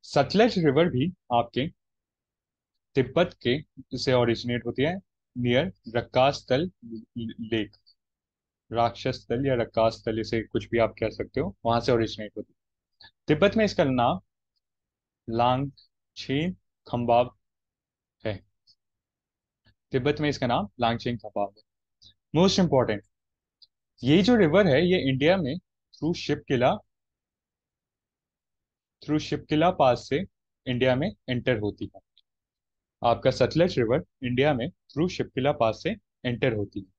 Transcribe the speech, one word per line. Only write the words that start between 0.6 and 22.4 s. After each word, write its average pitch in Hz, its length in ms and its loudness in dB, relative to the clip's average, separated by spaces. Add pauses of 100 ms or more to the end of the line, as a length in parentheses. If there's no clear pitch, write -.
भी 143 240 -2 (200)
आपके 120 340 0 (1300)
तिब्बत 165 420 0 (100)
के 139 140 0 (360)
से 131 160 0
originate 120 520 0
होती 120 180 -4
है, 175 160 -2 (380)
near 123 360 0 (220)
रक्कास 131 540 0
तल 156 220 0 (680)
lake, 110 320 -4 (1000)
राक्षस 117 580 -2
तल 131 180 -2
या 131 80 2
रक्कास 113 500 0
तल, 113 140 -2
इसे 110 240 -4
कुछ - 260 -6
भी 117 80 -2
आप 110 220 2
कह 110 100 -2
सकते 101 300 -8
हो, 175 160 -6 (100)
वहां 117 160 2
से 131 100 0
originate 107 460 -2
होती - 160 -14
है। - 560 -20 (180)
तिब्बत 196 300 2
में 220 80 4
इसका 185 180 0
नाम 131 360 2 (1080)
लांगछेन 135 1300 -4 (300)
खम्बाब 120 500 0 (880)
है, 104 200 -6 (1500)
तिब्बत 135 280 0
में 151 100 0
इसका 131 180 -4
नाम 156 220 -2 (100)
लांगछेन 117 380 -2
खम्बाब 101 400 -6
है। - 60 -20 (720)
Most 185 240 4